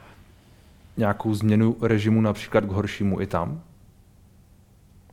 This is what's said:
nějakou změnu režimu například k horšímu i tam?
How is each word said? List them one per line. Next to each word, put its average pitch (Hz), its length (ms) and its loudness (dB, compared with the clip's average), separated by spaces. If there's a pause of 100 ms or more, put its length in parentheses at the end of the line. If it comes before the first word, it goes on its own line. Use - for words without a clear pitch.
(960)
nějakou 107 380 0
změnu 107 480 2
režimu 110 380 2
například 107 440 0
k 101 60 -6
horšímu 98 500 -2
i 98 60 -4
tam? 98 340 -4 (1500)